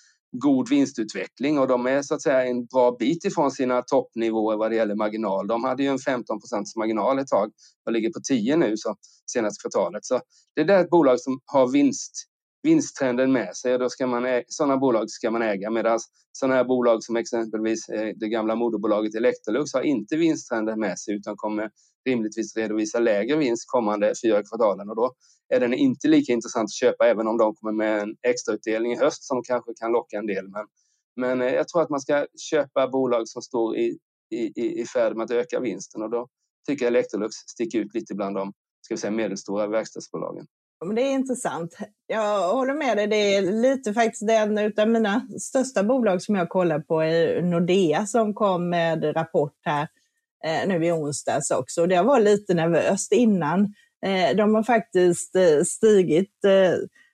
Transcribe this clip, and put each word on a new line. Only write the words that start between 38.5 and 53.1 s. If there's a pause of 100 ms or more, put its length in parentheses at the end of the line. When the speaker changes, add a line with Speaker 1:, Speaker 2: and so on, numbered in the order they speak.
Speaker 1:
ska
vi
säga,
medelstora
verkstadsbolagen. (340)
Speaker 2:
Ja,
men
det
är
intressant. (300)
Jag
håller
med
dig.
Det
är
lite
faktiskt
den
utav
mina (120)
största
bolag
som
jag
kollar
på
är
Nordea
som
kom
med
rapport
här, (560)
eh,
nu
i
onsdags
också.
Och
det
var
lite
nervöst